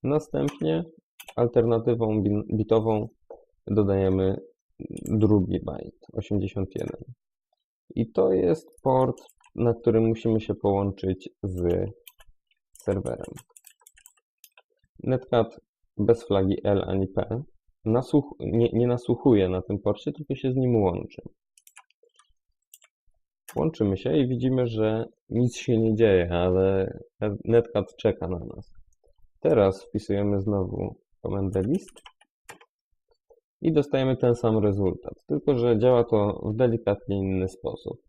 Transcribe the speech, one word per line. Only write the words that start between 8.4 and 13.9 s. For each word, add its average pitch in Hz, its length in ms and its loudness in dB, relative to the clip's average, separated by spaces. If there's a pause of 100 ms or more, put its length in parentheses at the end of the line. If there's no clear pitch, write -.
port, 131 400 2 (320)
na 117 200 0
którym 113 300 2
musimy 113 360 0
się 104 140 -6
połączyć 98 760 -2 (140)
z 90 440 -2 (840)
serwerem. - 600 -6 (1700)